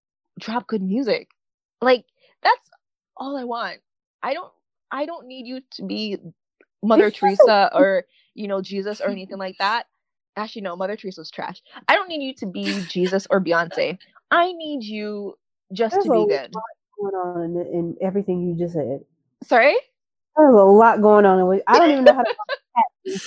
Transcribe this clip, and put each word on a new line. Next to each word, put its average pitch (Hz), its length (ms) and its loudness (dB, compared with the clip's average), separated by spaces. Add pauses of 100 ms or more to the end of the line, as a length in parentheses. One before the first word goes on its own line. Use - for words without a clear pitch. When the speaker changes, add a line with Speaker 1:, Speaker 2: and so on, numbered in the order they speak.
(400)
Speaker 1:
drop 226 280 -8
good 220 140 -4
music. 196 480 -4 (520)
Like, 247 240 2 (380)
that's - 260 -2 (480)
all 277 200 -10
I 262 80 -10
want. 233 340 -10 (420)
I 247 120 -6
don't, 349 180 -12 (400)
I 269 140 -6
don't 302 220 -14
need 254 200 -18
you 262 140 -12 (140)
to - 80 -14
be 208 340 -8 (640)
Mother 233 260 4
Speaker 2:
This 403 60 -10
is - 40 -20
Speaker 1:
Teresa 202 540 4
Speaker 2:
a - 60 0
Speaker 1:
or, 185 260 2 (300)
you 208 120 -10
know, 196 140 -4
Jesus 196 400 -8
or - 80 -4
anything 190 280 -12
like 190 220 -12
that. 214 280 -4 (480)
Actually, 214 280 -10
no, 175 120 -8
Mother 190 220 -6
Teresa 190 240 -14
was 160 100 -18
trash. - 300 -14 (260)
I 294 80 6
don't 381 140 -2
need 320 160 -8
you 262 100 -10
to - 100 -12
be 202 400 -6
Speaker 2:
<laughs> 165 40 -18
Speaker 1:
Jesus 185 400 -2
or 196 120 2
Beyonce. 165 560 -2 (340)
I 349 200 2
need 302 320 -10
you 208 540 -10 (360)
just 220 200 -4
Speaker 2:
There's 381 120 0
Speaker 1:
to 320 60 0
be 233 120 4
Speaker 2:
a - 20 0
Speaker 1:
good. - 280 -4
Speaker 2:
lot 220 100 -10 (360)
going 392 160 -6
on 180 280 -6
in, 170 140 -6 (160)
in 170 280 -6
everything 185 460 -4
you 175 80 -4
just 170 180 -6
said. 139 320 -6 (380)
Speaker 1:
Sorry? 277 320 2 (640)
Speaker 2:
There's 302 160 8
a 220 100 8
lot 208 380 8
going 208 240 6
on 185 140 6
in 185 60 2
what, 190 220 0
I 220 120 6
don't 330 120 6
even 269 120 2
know - 100 8
how 254 100 0
to 480 120 -2 (320)
Speaker 1:
<laughs> - 360 -4
Speaker 2:
what 381 240 -8